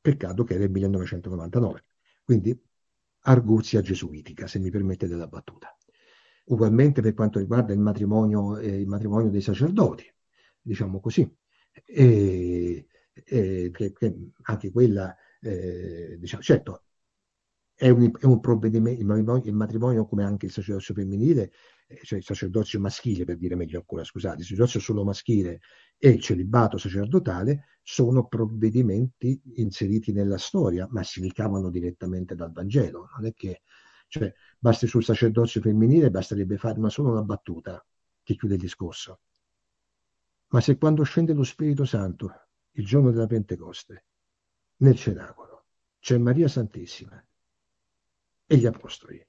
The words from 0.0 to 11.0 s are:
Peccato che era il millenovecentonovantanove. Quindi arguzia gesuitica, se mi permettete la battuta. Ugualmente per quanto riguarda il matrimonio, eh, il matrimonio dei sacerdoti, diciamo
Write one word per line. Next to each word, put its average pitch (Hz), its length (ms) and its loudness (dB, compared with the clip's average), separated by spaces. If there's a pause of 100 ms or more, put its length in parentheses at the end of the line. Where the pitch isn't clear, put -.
Peccato 110 440 0
che 95 100 -4
era 95 100 0
il 98 60 0
millenovecentonovantanove. 95 1120 -2 (380)
Quindi 113 360 0 (680)
arguzia 110 540 4
gesuitica, 87 680 -8
se 95 120 -6
mi 92 120 -4
permettete 92 440 -4
la 82 120 -8
battuta. - 480 -18 (720)
Ugualmente 120 540 4
per 110 140 2
quanto 110 240 0
riguarda 110 340 0
il 101 60 0
matrimonio, 104 800 0
eh, 101 220 -6
il 98 60 -4
matrimonio 104 440 0
dei 98 100 -2
sacerdoti, 139 640 0 (560)
diciamo 95 400 -6